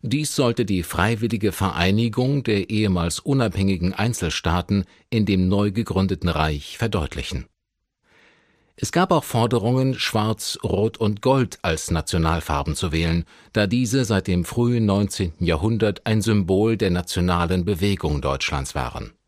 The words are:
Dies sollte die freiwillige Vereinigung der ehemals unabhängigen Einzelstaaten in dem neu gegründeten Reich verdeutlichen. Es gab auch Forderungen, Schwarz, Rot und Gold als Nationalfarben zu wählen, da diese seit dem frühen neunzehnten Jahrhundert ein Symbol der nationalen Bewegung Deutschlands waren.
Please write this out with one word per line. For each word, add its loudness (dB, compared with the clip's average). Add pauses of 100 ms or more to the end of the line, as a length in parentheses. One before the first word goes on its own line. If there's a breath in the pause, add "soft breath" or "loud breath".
Dies -4
sollte 2
die 0
freiwillige 0
Vereinigung 0
der 0
ehemals 0
unabhängigen 0
Einzelstaaten 0 (260 soft breath)
in 2
dem 4
neu 2
gegründeten 0
Reich -2
verdeutlichen. -4 (1300 soft breath)
Es -6
gab 2
auch 2
Forderungen, 0
Schwarz, -2
Rot 0
und -2
Gold 2
als -2
Nationalfarben 0
zu -4
wählen, 0 (300 loud breath)
da 2
diese 0
seit 0
dem 2
frühen 0
neunzehnten 0
Jahrhundert 0
ein 2
Symbol 2
der 0
nationalen 0
Bewegung 0
Deutschlands -4
waren. -6 (140)